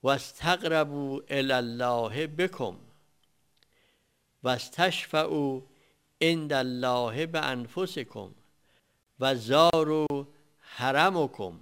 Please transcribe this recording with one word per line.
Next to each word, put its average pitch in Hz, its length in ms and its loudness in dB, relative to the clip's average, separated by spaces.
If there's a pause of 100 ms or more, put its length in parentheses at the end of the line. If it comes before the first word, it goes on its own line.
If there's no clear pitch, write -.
و 131 60 2
استقربوا 147 1200 0
الی 135 240 0
الله 120 720 -2
بکم 151 480 -4 (1700)
و 127 60 0
استشفعوا 151 1120 0 (600)
عند 160 320 2
الله 127 720 0
بانفسکم 135 1040 -6 (880)
و 131 160 2
زاروا 151 920 4 (320)
حرمکم 135 1040 0